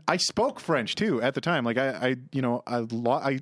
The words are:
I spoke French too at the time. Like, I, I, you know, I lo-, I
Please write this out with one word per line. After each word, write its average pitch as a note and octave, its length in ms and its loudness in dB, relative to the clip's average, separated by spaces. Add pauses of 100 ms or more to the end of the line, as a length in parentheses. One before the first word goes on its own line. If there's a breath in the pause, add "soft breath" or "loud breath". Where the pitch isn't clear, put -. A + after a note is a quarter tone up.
I E3 120 2
spoke - 420 0
French C3+ 340 0
too F3 280 0
at C3+ 120 2
the C3+ 60 -2
time. D#3+ 240 0
Like, A#2 140 0
I, C3+ 100 2
I, B2+ 280 0 (160)
you C3+ 100 -2
know, A#2+ 240 0
I A#2+ 120 -2
lo-, A#2 340 0
I C#3 300 0